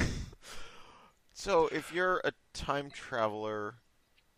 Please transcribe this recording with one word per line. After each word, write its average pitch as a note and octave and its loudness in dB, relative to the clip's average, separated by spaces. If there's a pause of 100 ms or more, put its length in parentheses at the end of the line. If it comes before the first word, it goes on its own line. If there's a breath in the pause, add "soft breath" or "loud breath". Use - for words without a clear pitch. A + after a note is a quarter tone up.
(1300 soft breath)
So, E3 4
if D3+ -2
you're F#3 2
a C#3+ 2 (240)
time C#3+ -2
traveler, G#2+ -2 (640)